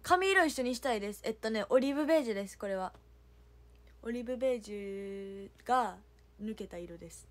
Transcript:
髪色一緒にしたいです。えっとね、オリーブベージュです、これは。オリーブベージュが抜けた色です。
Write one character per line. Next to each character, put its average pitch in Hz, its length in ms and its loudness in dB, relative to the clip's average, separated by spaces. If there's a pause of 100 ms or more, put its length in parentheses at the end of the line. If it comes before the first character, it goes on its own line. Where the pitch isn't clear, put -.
髪 370 260 4
色 381 160 6
一 294 60 2
緒 262 100 -4
に 247 140 0
し 240 40 -8
た 262 140 0
い 214 60 0
で 202 140 -4
す。 - 100 -12
え - 80 -2
っ - 20 -4
と 220 160 -4
ね、 220 200 0
オ 254 100 8
リ 277 140 4
ー - 20 -2
ブ 294 100 0
ベ 320 140 6
ー 294 40 2
ジ 233 80 -4
ュ - 40 -2
で 196 120 -4
す、 - 120 -16
こ 208 80 -6
れ 196 80 -4
は。 185 180 -6 (1080)
オ 226 80 -6
リ 240 100 -4
ー - 20 -8
ブ 247 140 -4
ベ 254 200 2
ー 220 40 -6
ジ 208 100 -14
ュ 196 800 -8 (160)
が 233 320 2 (420)
抜 214 140 -6
け 202 140 -8
た 185 100 -12
色 170 220 -12
で 170 100 -16
す。 - 220 -20